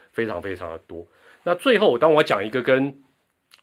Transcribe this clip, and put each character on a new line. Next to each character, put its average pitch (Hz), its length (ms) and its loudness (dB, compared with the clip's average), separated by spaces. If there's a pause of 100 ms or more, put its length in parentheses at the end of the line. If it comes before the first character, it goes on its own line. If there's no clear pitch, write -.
(120)
非 113 160 -4
常 87 140 -8
非 95 120 -8
常 87 160 -12
的 82 100 -12
多。 85 280 -18 (360)
那 180 120 -2
最 214 240 2
后， 156 180 2
当 156 140 4
我 151 100 6
讲 110 220 -2
一 110 60 -8
个 123 120 -4
跟， 135 320 0 (680)